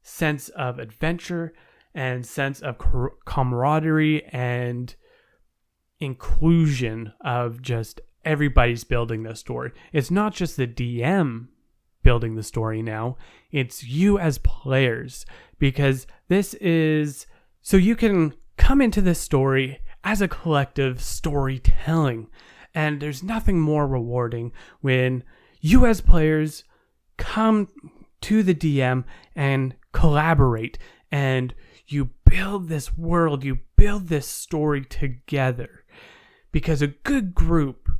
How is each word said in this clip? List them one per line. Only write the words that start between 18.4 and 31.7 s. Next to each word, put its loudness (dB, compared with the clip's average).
come 6
into 2
this 2
story -2
as -2
a 0
collective -2
storytelling. 2
And -4
there's -8
nothing 0
more 0
rewarding -4
when 0
you 8
as 2
players 6
come 0
to 2
the 2
D 0
M -2
and -2
collaborate, 2
and -2